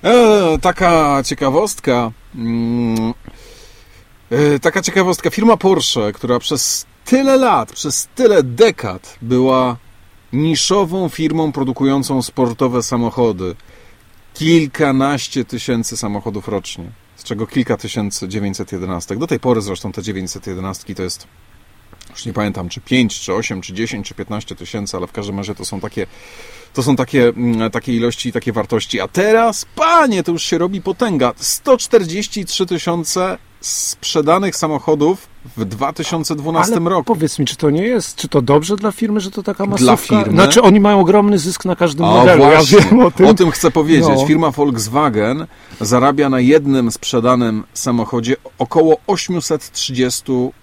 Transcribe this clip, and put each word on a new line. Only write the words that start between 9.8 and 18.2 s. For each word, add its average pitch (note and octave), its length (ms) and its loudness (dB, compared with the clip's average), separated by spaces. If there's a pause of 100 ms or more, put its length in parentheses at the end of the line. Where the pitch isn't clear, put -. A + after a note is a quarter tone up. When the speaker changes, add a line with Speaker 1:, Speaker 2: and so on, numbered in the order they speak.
Speaker 1:
niszową E3 760 0
firmą D#3 420 -2
produkującą C3+ 680 -2
sportowe B2 640 -2
samochody. A2 720 -2 (800)
Kilkanaście C#3+ 1120 0
tysięcy A#2 520 -6
samochodów G#2 500 -8
rocznie, F#2 380 -8 (300)
z - 80 -20
czego A2 240 -8
kilka A#2+ 300 -2
tysięcy G2+ 500 -8